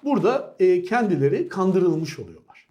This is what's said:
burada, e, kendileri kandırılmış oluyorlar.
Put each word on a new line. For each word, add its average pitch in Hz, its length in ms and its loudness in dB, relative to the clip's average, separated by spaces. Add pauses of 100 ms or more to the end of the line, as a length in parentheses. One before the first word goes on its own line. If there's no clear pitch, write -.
burada, 254 540 0
e, 185 240 4
kendileri 180 680 0
kandırılmış 180 680 0
oluyorlar. - 520 -20